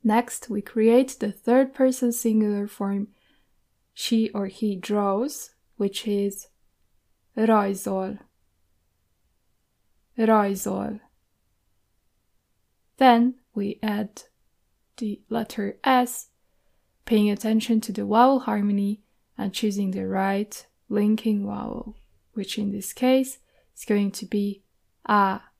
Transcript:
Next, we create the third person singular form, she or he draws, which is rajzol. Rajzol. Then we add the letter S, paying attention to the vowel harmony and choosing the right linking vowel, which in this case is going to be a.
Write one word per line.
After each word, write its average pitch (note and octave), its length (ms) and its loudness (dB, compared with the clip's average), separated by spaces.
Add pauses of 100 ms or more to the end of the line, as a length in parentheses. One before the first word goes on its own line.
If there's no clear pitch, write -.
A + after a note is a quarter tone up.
Next, A#3 460 0
we G3+ 120 -4
create A#3 580 2
the G#3 120 -2
third C4 420 2
person B3+ 380 2
singular G#3+ 560 0
form, G3+ 400 -6 (840)
she A3 380 0
or G3+ 160 -4
he G3+ 280 -4
draws, G#3 760 -2 (260)
which G3+ 300 -4
is G3+ 400 -2 (920)
rajzol. G3+ 800 0 (2000)
Rajzol. G#3 840 0 (2000)
Then B3 380 6 (200)
we G#3 260 -4
add G#3 420 -6 (760)
the G#3 320 -8
letter A3 540 -6
S, B3 440 0 (800)
paying G#3 240 4
attention A3 520 0
to G#3 100 -10
the G3+ 140 -6
vowel B3 360 4
harmony G3+ 600 -2 (360)
and G3 160 -6
choosing G3+ 380 -2
the F#3+ 140 -4
right G3 600 -4 (220)
linking G#3 560 0
vowel, G#3 500 -10 (380)
which F#3+ 240 -8
in G3+ 140 -4
this G3+ 220 -10
case C4 460 2 (360)
is - 100 -18
going G3+ 260 0
to - 140 -12
be G3+ 380 -4 (420)
a. G3+ 360 2 (180)